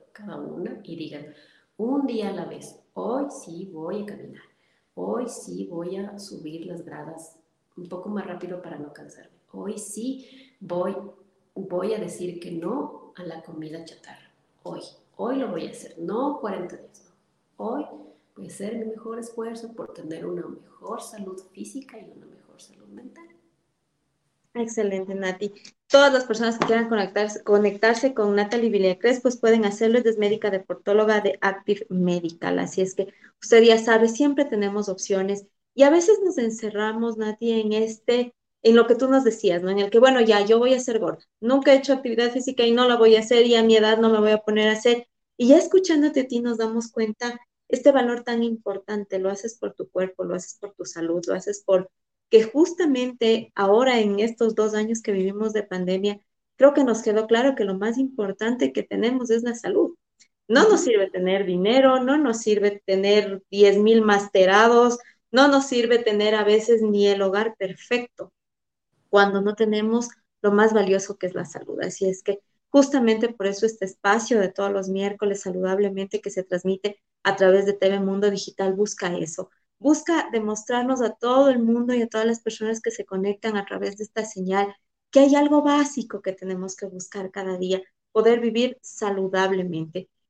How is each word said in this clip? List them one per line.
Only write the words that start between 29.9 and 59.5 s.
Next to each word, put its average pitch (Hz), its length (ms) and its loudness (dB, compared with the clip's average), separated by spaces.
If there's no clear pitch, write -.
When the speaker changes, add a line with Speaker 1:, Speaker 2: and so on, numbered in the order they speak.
Speaker 2:
Ella 226 120 2
es 214 80 0
médica 208 320 -2
deportóloga 208 720 0
de 196 180 -2
Active 196 500 -4
Medical. 180 720 -2
Así 180 220 -4
es 190 120 -4
que 196 200 -6
usted 226 220 6
ya 226 140 8
sabe, 226 320 2
siempre 285 340 0
tenemos 202 460 -4
opciones. 190 560 -4
Y 254 100 4
a 285 60 8
veces 349 320 4
nos 359 160 -2
encerramos, 226 800 -4
Nati, 220 460 -4
en 214 100 -2
este, 226 640 -2
en 226 140 6
lo 233 120 6
que 233 80 4
tú 254 120 0
nos 269 160 4
decías, 196 400 0
¿no? 185 60 -2
En 202 100 0
el 202 100 -2
que, 226 100 2
bueno, 262 200 6
ya, 214 260 4
yo 226 140 4
voy 254 140 2
a 254 80 0
ser 226 180 -4
gorda. - 240 -6
Nunca 269 340 4
he 269 40 8
hecho 269 160 0
actividad 240 380 -2
física 254 340 -2
y 233 80 4
no 247 160 4
la 240 80 4
voy 220 180 8
a 226 40 6
hacer, 233 260 4
y 240 100 4
a 226 80 4
mi 226 140 6
edad 220 220 4
no 226 100 4
me 220 100 4
voy 214 120 4
a 214 80 4
poner 214 280 0
a 214 60 4
hacer. 240 340 0
Y 240 100 2
ya 277 100 10
escuchándote 311 640 2
a 254 60 -6
ti 240 140 -4
nos 240 160 -2
damos 226 340 -4
cuenta 240 480 -6
este 277 240 4
valor 240 300 0
tan 233 200 -2
importante. 208 760 -6
Lo 190 120 -4
haces 196 280 -8
por 202 160 -10
tu - 160 -12
cuerpo, 185 360 -6
lo 175 100 -6
haces - 240 -12
por 202 140 -14
tu - 100 -16
salud, 170 420 -6
lo 185 100 -4
haces 202 300 -8
por 185 240 2
que 220 140 6
justamente 247 1120 0
ahora 233 440 4
en 202 220 0
estos 226 340 0
dos 214 180 0
años 220 280 -2
que 220 100 -4
vivimos 202 400 -2
de 208 120 -4
pandemia, 190 580 -4
creo 277 180 6
que 285 120 4
nos 220 160 0
quedó 220 260 0
claro 254 280 2
que 226 100 -2
lo 190 120 -2
más 226 200 -2
importante 247 720 -2
que 208 120 -4
tenemos 240 480 -4
es 233 120 0
la 240 100 -4